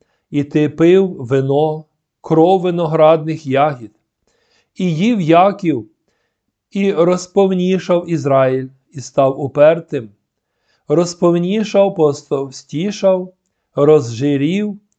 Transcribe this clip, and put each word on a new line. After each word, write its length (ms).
і 140
ти 240
пив 500
вино, 640
кров 400
виноградних 840
ягід. 440
І 200
їв 260
Яків, 680
і 220
розповнішав 1160
Ізраїль, 580
і 80
став 400
упертим. 680
Розповнішав, 1080
постовстішав, 1400
розжирів, 1040